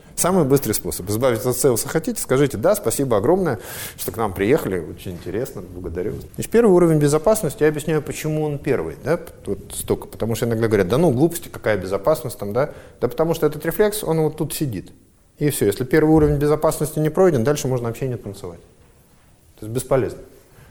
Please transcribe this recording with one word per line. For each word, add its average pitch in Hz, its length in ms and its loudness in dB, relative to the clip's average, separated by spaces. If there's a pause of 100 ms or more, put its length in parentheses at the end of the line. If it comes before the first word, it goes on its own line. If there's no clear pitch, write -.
(160)
Самый 175 280 2
быстрый 131 280 2
способ. 90 380 -4
Избавиться 120 400 0
от 120 80 -2
сейлса 123 300 2
хотите, 208 320 -4
скажите 135 360 2
«да, 160 180 2
спасибо 123 440 0
огромное, 151 400 2 (400)
что - 140 -6
к - 40 -12
нам 107 160 -2
приехали, 98 460 0
очень 92 340 -10
интересно, 95 500 -8
благодарю». 90 520 -8 (220)
Значит, - 140 -8
первый 220 220 6
уровень 170 260 6
безопасности, 151 640 2
я 151 60 4
объясняю, 156 320 0
почему 156 440 -4
он 147 140 -4
первый, 82 460 -2
да, 170 160 0 (240)
вот 98 140 -4 (160)
столько, - 340 -4
потому 113 280 -4
что 120 100 -2
иногда 113 220 0
говорят, 98 200 4
да 117 80 2
ну, 165 140 4
глупости, 151 380 0
какая - 280 -2
безопасность 98 600 -2
там, 101 160 -6
да? 143 160 0 (300)
Да 123 80 0
потому 160 260 0
что 156 120 0
этот 151 200 -4
рефлекс, 208 360 0
он 160 180 0
вот 151 160 0
тут 151 180 -4
сидит. 113 360 -4 (480)
И 147 120 2
все, 127 160 0
если 113 180 0
первый 156 280 4
уровень 151 260 6
безопасности 151 600 0
не 151 120 2
пройден, 156 340 4
дальше 143 240 0
можно 120 200 -2
вообще 123 200 -6
не 120 80 -6
танцевать. 95 440 -12 (1000)
То 107 60 -14
есть 113 80 -10
бесполезно. 123 460 0 (500)